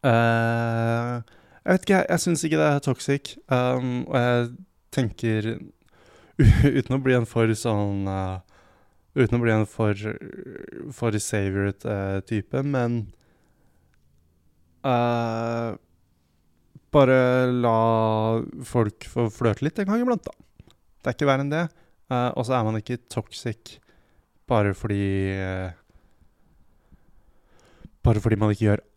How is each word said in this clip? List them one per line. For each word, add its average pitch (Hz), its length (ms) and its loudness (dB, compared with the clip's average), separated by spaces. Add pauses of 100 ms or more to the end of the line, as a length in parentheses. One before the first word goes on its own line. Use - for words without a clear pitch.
eh, 117 1080 2 (480)
jeg 185 100 2
vet 185 120 0
ikke, 196 120 4
jeg, - 120 2
jeg 170 160 0
synes 165 200 0
ikke 156 160 2
det 151 80 4
er 143 160 0
toxic. - 480 -2 (160)
Um, 127 420 0 (160)
og - 120 -4
jeg 120 280 2 (460)
tenker 110 560 -2 (920)
<laughs> 123 240 8 (160)
uten 127 160 -2
å 135 80 -2
bli 131 140 4
en 117 100 0
for 113 300 2
sånn, 101 500 -2
eh, 95 320 -4 (800)
uten 120 200 2
å 117 40 0
bli 113 80 2
en 107 160 2
for, 104 360 -2 (920)
for 110 240 -2
savored, 98 640 -2
eh, 98 440 -4
type, 113 360 -4
men, 123 380 -2 (1900)
eh, 117 840 -2 (1200)
bare 131 220 8 (340)
la 117 280 2 (840)
folk 113 460 -2
få 117 220 0
flørte 120 340 0
litt 202 140 -4
en 196 100 -2
gang 240 140 0
iblant, 240 200 -2
da. - 460 -20 (320)
Det 123 80 -2
er - 60 -8
ikke 143 120 2
verre 139 160 2
enn 143 80 -4
det. 165 120 -2 (440)
Eh, 123 240 -2
og 113 140 -4
så 127 100 0
er 113 80 0
man 110 140 -2
ikke 120 220 -8 (100)
toxic - 640 -8 (720)
bare 104 240 2
fordi, 101 300 -4 (320)
eh, 92 400 -6 (2250)
bare 107 220 2
fordi 107 160 2
man 104 160 2
ikke 104 160 2
gjør - 140 -2 (120)